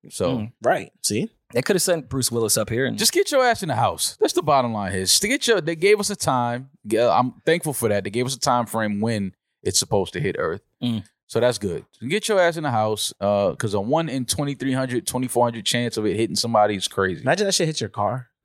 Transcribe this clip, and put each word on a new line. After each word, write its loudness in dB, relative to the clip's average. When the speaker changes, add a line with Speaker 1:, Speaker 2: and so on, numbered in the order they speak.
Speaker 1:
So -2
Speaker 2:
Mm. -6
Speaker 3:
Right. 0
See? -2
Speaker 2:
They 0
could 2
have 2
sent 0
Bruce -2
Willis 0
up -4
here 0
and -2
Speaker 1:
just 2
get 2
your 4
ass 2
in -4
the 0
house. 0
That's 2
the 0
bottom 4
line -4
here. -2
Just 2
to 0
get 0
your, 4
they -2
gave 4
us -2
a -4
time. -2
Yeah, 4
I'm 2
thankful 0
for 0
that. 2
They -6
gave -2
us -4
a -18
time 2
frame -2
when -2
it's 0
supposed -2
to -4
hit -2
Earth. -4
Speaker 2:
Mm. -2
Speaker 1:
So -2
that's 2
good. -6
Get -2
your 4
ass 4
in -6
the -2
house, 0
uh, 2
'cause -4
a 0
one 0
in -4
twenty-three -4
hundred, -2
twenty-four -2
hundred -4
chance -2
of -2
it 2
hitting -2
somebody 2
is -4
crazy. -2
Speaker 3:
Imagine 0
that 0
shit 0
hits -4
your -6
car. -4